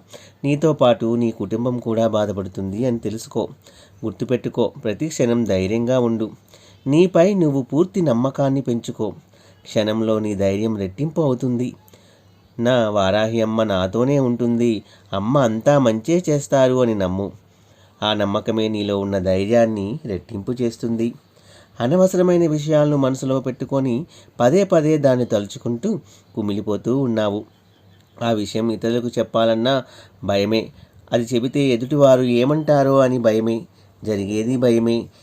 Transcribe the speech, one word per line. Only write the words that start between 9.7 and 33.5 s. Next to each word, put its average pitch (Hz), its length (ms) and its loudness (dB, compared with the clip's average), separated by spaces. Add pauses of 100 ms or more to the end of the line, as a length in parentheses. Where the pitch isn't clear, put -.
నీ 107 160 -2
ధైర్యం 101 420 0
రెట్టింపు 135 440 -4
అవుతుంది. 127 520 -2 (840)
నా 117 300 2
వారాహి 104 520 0
అమ్మ 110 220 0
నాతోనే 107 560 0
ఉంటుంది. 120 640 0 (300)
అమ్మ 107 240 -2
అంతా 131 420 2
మంచే 127 500 0
చేస్తారు 135 520 2
అని 113 140 2
నమ్ము. 95 360 -2 (720)
ఆ 107 100 0
నమ్మకమే 107 540 0
నీలో 101 320 -2
ఉన్న 98 200 -2
ధైర్యాన్ని 104 840 0
రెట్టింపు 98 460 -8 (100)
చేస్తుంది. 117 520 -4 (640)
అనవసరమైన 180 720 2
విషయాలను 147 480 2
మనసులో 131 420 0
పెట్టుకొని 131 640 -4 (340)
పదే 131 240 4
పదే 156 340 2
దాన్ని 127 280 2
తలుచుకుంటూ 120 760 -4 (360)
కుమిలిపోతూ 104 600 -2
ఉన్నావు. 110 480 -2 (800)
ఆ 117 80 0
విషయం 110 380 -2
ఇతరులకు 117 380 -2
చెప్పాలన్నా 117 760 0 (400)
భయమే. 101 460 0 (440)
అది 120 100 0 (120)
చెబితే 127 240 -2
ఎదుటివారు 131 640 4
ఏమంటారో 135 800 2
అని 127 200 2
భయమే. 113 420 0 (440)